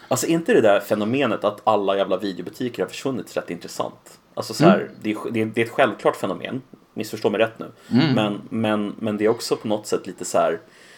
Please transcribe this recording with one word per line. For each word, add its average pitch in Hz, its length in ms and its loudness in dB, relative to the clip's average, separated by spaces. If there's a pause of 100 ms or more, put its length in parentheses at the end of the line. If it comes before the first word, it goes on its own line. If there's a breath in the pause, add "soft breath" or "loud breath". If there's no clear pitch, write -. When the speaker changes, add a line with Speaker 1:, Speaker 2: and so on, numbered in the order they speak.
Speaker 1:
Alltså, 143 200 0
inte 165 260 2
det 147 80 8
där 101 180 6
fenomenet 110 640 0
att 101 240 0
alla 98 300 4
jävla 95 200 2
videobutiker 95 680 -6
har 90 60 -2
försvunnit - 480 -6
rätt 87 120 -4
intressant. - 720 -10 (140)
Alltså, 110 200 -6
så 143 100 2
här, 190 160 8
Speaker 2:
Mm. - 120 -8 (100)
Speaker 1:
det 107 100 -2
är, 104 60 -4 (140)
det 113 100 0
är, 110 40 0
det 110 160 0
är 113 40 0
ett - 60 -6
självklart 131 440 2
fenomen. 101 460 -6 (320)
Missförstå 110 360 -2
mig 101 120 2
rätt 110 180 0
nu. - 120 -12 (200 loud breath)
Speaker 2:
Mm. 135 240 4
Speaker 1:
Men, 104 340 0
men, 107 500 -2
men 107 180 -2
det 104 80 2
är 110 40 6
också 117 260 -2
på - 120 -4
något 107 200 -2
sätt - 200 -2
lite 90 180 -10
så - 120 -2
här. 82 220 2 (380 soft breath)